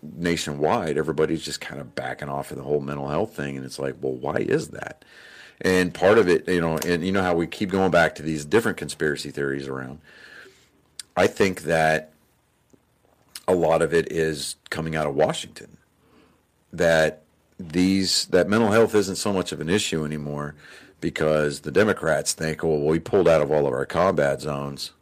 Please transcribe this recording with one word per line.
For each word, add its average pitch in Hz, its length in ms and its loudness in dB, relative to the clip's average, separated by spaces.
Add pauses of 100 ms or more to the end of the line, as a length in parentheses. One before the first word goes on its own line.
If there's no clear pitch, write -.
nationwide, 80 960 -2
everybody's 78 460 -2
just 73 160 -10
kinda - 240 -12
backing 65 440 -8
off 71 220 -6
of 71 60 -10
the 67 80 -10
whole 71 160 0
mental 71 280 -6
health 82 280 -4
thing, 71 200 -6
and 65 80 -10
it's 65 140 -14
like, 67 220 -4
well, 67 120 -4
why 65 260 -4
is - 300 0
that? - 360 -14 (600)
And 92 300 4
part 101 240 6
of 95 100 6
it, 87 200 2
you 90 120 2
know, 82 180 0
and 87 280 -2
you 95 60 0
know 98 100 0
how 90 140 2
we 85 100 2
keep 98 240 -6
going 95 220 2
back 82 240 4
to - 60 -12
these 76 220 -4
different 104 320 2
conspiracy 73 540 -4
theories 69 380 -4
around. 65 320 -10 (1160)
I 92 120 4
think 98 340 0
that 80 500 2 (1300)
a 92 80 4
lot 82 260 4
of 80 140 2
it 82 160 2
is 80 460 -2 (140)
coming 80 260 -6
out 78 100 0
of 71 80 -4
Washington, - 600 -4 (960)
that 80 500 2 (380)
these, 92 680 2
that 90 220 2
mental 104 240 2
health 107 200 4
isn't 98 260 0
so 104 140 -2
much 90 200 -2
of 76 80 -8
an 78 80 -4
issue 82 360 0
anymore 73 520 -8 (440)
because 76 600 0
the 78 100 -10
Democrats 80 640 0
think, 80 320 -6
"Oh, 82 60 0
well, 76 100 0
we 78 180 2
pulled 87 300 2
out 80 120 6
of 73 120 0
all 73 160 2
of 65 40 -2
our 67 140 -4
combat 76 540 0
zones. 71 500 -8 (120)